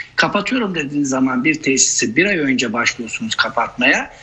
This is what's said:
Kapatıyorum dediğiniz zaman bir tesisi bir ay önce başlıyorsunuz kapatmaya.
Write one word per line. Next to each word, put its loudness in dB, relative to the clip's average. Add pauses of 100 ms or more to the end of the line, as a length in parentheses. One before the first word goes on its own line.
(160)
Kapatıyorum 0
dediğiniz -2
zaman 2
bir 2
tesisi 0
bir 4
ay 0
önce 0
başlıyorsunuz -4
kapatmaya. 0 (120)